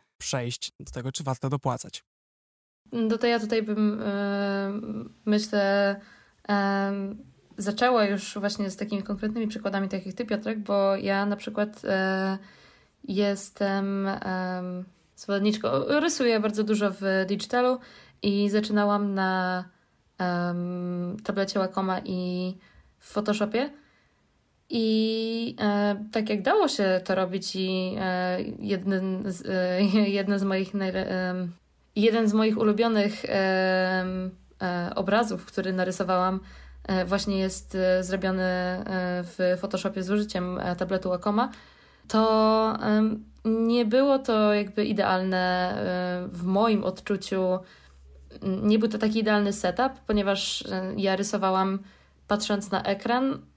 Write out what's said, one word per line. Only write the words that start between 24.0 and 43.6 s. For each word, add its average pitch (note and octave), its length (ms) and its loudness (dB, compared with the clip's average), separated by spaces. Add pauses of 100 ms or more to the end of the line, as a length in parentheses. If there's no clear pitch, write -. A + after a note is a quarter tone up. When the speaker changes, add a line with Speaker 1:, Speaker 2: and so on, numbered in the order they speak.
Speaker 2:
I, A3+ 880 0
e, G#3 520 2
tak G#3+ 180 -2
jak G#3 120 0
dało F4 260 4
się F#3 380 2
to F#3 100 0
robić F#3 400 -4
i, F#3 440 -2
e, F3+ 380 -2 (220)
jeden F#3+ 680 -2
z, F3+ 240 -6
e, F#3 340 0
<laughs> G3+ 340 4
jeden G3 220 0
z F#3+ 40 -2
moich F#3+ 300 -2
najle-, F#3+ 340 -2
em, F#3 440 -4 (440)
jeden A3 320 4
z G#3 60 2
moich A3 240 4
ulubionych, G#3+ 680 2
em, F#3 1040 0 (300)
e, F3 340 -2
obrazów, G3+ 500 0
który F#3 280 -4
narysowałam, F#3 680 0 (440)
e, F#3 220 0
właśnie G3 340 0
jest, F#3+ 360 -4
e, F#3 280 2
zrobiony, F#3 400 0
e, F3+ 400 -2 (400)
w F3+ 380 0
Photoshopie G3 420 -4
z F3+ 80 -4
użyciem, F#3+ 480 -2
e, F3+ 160 -2
tabletu F#3 340 -2
Wacoma, G#3 420 0 (560)
to, A3 760 4
em, G#3+ 420 2 (220)
nie A3+ 400 4